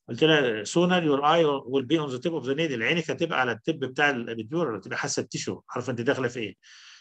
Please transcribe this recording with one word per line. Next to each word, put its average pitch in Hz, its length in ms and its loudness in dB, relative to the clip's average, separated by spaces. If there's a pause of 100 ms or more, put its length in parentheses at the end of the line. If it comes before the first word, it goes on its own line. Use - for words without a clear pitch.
قلت 117 160 0
لها 123 400 4
sooner 175 400 4
your 143 180 4
eye 160 240 6 (260)
will 131 140 0
be 156 140 4
on 143 140 -4
the 123 40 -6
tip 165 140 -4 (100)
of 117 40 -10
the 135 80 -2
needle، 139 280 -2
عينك 156 280 0
هتبقى 156 300 -2
على 123 120 0
التب 156 280 -4
بتاع 131 300 0
الابيديورال، 117 680 -4
هتبقى 110 220 -10
حاسه 139 240 -4
التيشو، 110 380 -8 (100)
عارفه 123 200 -6
انت 120 100 -4
داخله 123 280 0
في - 120 -8
ايه. 101 160 -8 (440)